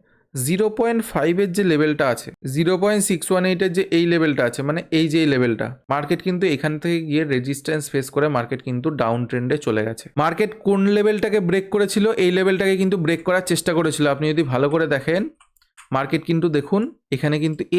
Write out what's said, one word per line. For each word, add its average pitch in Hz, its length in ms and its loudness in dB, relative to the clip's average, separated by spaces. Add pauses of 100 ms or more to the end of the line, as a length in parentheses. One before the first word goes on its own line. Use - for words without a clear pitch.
(340)
জিরো 165 340 0 (100)
পয়েন্ট 233 240 0 (100)
ফাইভ 165 280 2
এর 202 180 0
যে 202 60 2
লেভেলটা 151 500 2
আছে, - 160 -8 (240)
জিরো 165 280 2
পয়েন্ট 208 280 2
সিক্স 175 200 -2
ওয়ান 185 160 2
এইট 185 200 0
এর 185 120 0
যে 190 60 2 (140)
এই 170 160 4
লেভেলটা 151 360 2
আছে, 120 180 -6
মানে 156 140 -2 (100)
এই 160 200 2
যে 160 120 2
এই 156 100 2
লেভেলটা, 117 340 2 (260)
মার্কেট 147 340 -2
কিন্তু 180 180 0 (100)
এখান 151 240 -2
থেকে 170 180 -2 (120)
গিয়ে 151 140 2 (120)
রেজিস্ট্যান্স 139 560 -4
ফেস 131 240 -2
করে 143 120 0 (100)
মার্কেট 120 300 -4
কিন্তু 123 200 -4 (140)
ডাউন 117 180 0 (100)
ট্রেন্ডে 127 260 -2 (100)
চলে 110 220 0
গেছে। 113 180 -10 (160)
মার্কেট 170 300 0 (160)
কোন 196 140 2 (160)
লেভেলটাকে 208 420 2 (100)
ব্রেক 190 240 0
করেছিল? 202 320 2 (180)
এই 180 140 4
লেভেলটাকে 190 440 2
কিন্তু 190 240 2
ব্রেক 165 220 0
করার 180 240 2
চেষ্টা 170 260 0
করেছিল। 156 360 0
আপনি 147 180 -2
যদি 156 120 0 (100)
ভালো 131 200 2
করে 160 120 2 (100)
দেখেন, 160 260 0 (720)
মার্কেট 139 340 0
কিন্তু 165 180 2 (100)
দেখুন, 165 240 0 (340)
এখানে 151 280 0
কিন্তু 160 200 -2 (160)